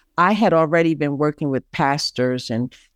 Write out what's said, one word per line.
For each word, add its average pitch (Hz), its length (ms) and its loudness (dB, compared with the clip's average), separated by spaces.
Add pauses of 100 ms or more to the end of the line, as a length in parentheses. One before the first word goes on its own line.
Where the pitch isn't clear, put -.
(180)
I 180 140 4
had 202 200 2
already 165 400 2
been 143 240 -4
working 151 320 -2
with 131 220 -4
pastors 127 800 -2
and 120 200 -4 (240)